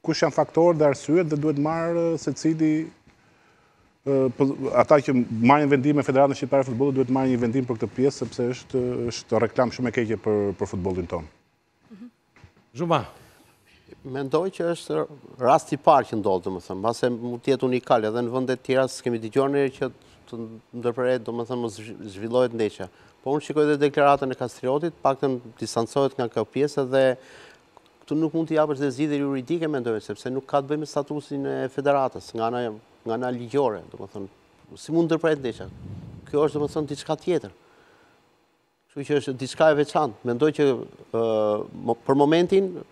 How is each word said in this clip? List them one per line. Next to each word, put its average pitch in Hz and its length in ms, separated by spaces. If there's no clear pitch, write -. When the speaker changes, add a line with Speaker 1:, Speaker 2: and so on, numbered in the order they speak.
Speaker 1:
kush 165 220
janë 151 160
faktorët 160 400
dhe 151 80
arsyet 156 400
dhe 151 80
duhet 147 240
marrë, 165 560
ë, - 40
secili, 156 680
ë, 135 300
po, 139 100
ata 123 320
që 143 100
marrin 135 400
vendime 143 340
Federata 139 300
Shqiptare 139 300
e 127 80
Futbollit 135 240
duhet 127 160
marrë 131 220
një 120 100
vendim 123 240
për 113 120
këtë 110 160
pjesë, 135 280
sepse 120 320
është, 123 300
është - 320
reklam 117 280
shumë 123 200
e - 60
keqe 110 200
për, 107 220
për 101 160
futbollin 90 320
tonë. 82 200
Speaker 2:
Mhm. 220 160
Speaker 3:
Zhuma. 147 320
Speaker 4:
Mendoj 139 520
që 170 160
është 156 320
rast 131 380
i - 20
parë 139 320
që 113 80
ndodh, 95 300
domethënë, 92 320
mbase 117 320
mund 120 320
të 143 80
jetë 131 160
unikal, 123 400
edhe 120 160
në 117 80
vende 127 240
të - 80
tjera 131 240
s'kemi 120 320
dëgjuar 135 320
ndonjëherë 139 240
që 131 140
të 120 60
ndërprerët, 123 480
domethënë, 120 340
mos 113 140
zhv-, 107 380
zhvillohet 117 420
ndeshja. 104 320
Po 135 140
unë 147 100
shikoj 151 220
edhe 151 160
deklaratën 143 480
e 123 80
Kastriotit, 139 640
paktën 135 320
distancohet 120 580
nga 120 140
kjo 110 160
pjesë 143 420
dhe 135 140
këtu 147 160
nuk 156 160
mund 160 160
t'i 156 80
japësh 151 240
dhe 143 140
zgjidhje 147 260
juridike, 143 480
mendoj, 117 320
sepse 113 300
nuk 135 180
ka 143 140
të 135 80
bëjë 151 100
me 147 80
statusin 143 560
e 135 120
federatës, 135 640
nga 113 140
ana, 123 140
nga 113 160
ana 123 160
ligjore, 120 560
domethënë, - 400
si 156 160
mund 165 160
ndërprehet 156 320
ndeshja? 104 240
Kjo 147 160
është, 147 100
domethënë, 147 380
diçka 156 240
tjetër. 147 340
Kështu 143 160
që 147 120
është 131 200
diçka 156 320
e 143 120
veçantë. 147 440
Mendoj 123 300
që, 147 100
ë, 117 100
mo-, 117 220
për 139 100
momentin 175 540